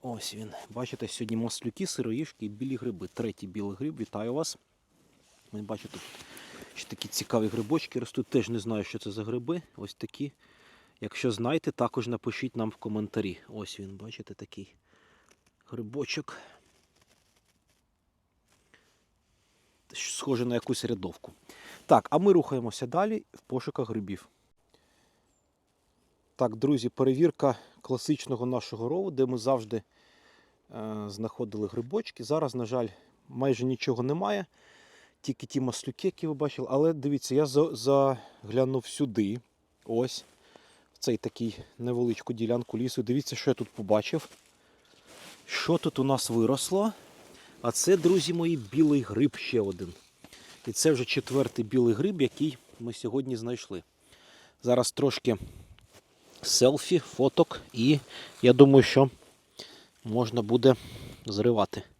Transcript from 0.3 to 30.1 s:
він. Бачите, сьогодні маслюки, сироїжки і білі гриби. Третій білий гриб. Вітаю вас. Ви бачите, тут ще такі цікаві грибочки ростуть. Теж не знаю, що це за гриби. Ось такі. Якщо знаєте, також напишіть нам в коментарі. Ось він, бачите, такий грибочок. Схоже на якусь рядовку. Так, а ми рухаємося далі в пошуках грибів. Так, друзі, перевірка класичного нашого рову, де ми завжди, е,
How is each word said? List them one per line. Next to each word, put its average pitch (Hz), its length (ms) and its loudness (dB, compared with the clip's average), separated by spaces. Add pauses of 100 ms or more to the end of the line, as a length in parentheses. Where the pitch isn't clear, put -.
він. 107 160 -10 (180)
Бачите, 117 380 -8
сьогодні 113 300 -4
маслюки, 117 500 -6
сироїжки 120 580 -6
і 104 40 -6
білі 131 260 -8
гриби. 104 380 -8
Третій 110 340 -8
білий 101 300 -8
гриб. 151 220 -8
Вітаю 113 340 -6
вас. 160 240 -6 (920)
Ви 107 100 -10
бачите, 104 320 -10
тут 92 80 -14 (760)
ще - 120 -14
такі - 200 -10
цікаві - 400 -2
грибочки 113 520 -2
ростуть. 120 280 -6
Теж 110 220 0
не 117 100 -4
знаю, 104 240 -4
що 113 160 -8
це 107 120 -10
за 104 120 -8
гриби. 123 380 -6 (160)
Ось 104 160 -12
такі. - 380 -10 (680)
Якщо 110 300 -2
знаєте, 120 400 -2
також 120 360 -2
напишіть 120 480 -6
нам 110 140 -2
в 104 60 -14
коментарі. 107 720 -4
Ось 104 320 -14
він, 98 180 -14
бачите, 104 360 -16
такий - 420 -18 (920)
грибочок. 120 720 -8 (3500)
Схоже - 520 -4
на 120 100 -2
якусь 120 300 -2
рядовку. 92 480 -6 (520)
Так, 214 260 6
а 151 60 4
ми 196 160 6
рухаємося 127 540 0
далі 208 360 -2 (100)
в - 80 -20
пошуках 127 480 -6
грибів. 98 400 -6 (2000)
Так, 117 160 2
друзі, 123 340 0
перевірка 135 680 2 (260)
класичного 127 640 -4
нашого 120 440 -6
рову, 185 220 -4
де 131 140 2
ми 127 120 -2
завжди, 113 400 -2
е, - 1300 -14